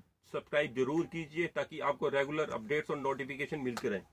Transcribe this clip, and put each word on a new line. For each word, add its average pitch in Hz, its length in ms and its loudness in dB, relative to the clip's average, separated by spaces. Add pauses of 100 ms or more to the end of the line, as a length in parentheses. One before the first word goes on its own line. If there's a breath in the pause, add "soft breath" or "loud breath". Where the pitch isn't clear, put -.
(320)
subscribe 147 420 0
जरूर 139 320 2
कीजिए 160 400 -2
ताकि 151 340 -4
आपको 139 280 2
regular 139 420 2
updates 139 400 0
और 151 80 0
notification 135 600 -2
मिलते 127 300 0
रहें। 98 140 0 (100)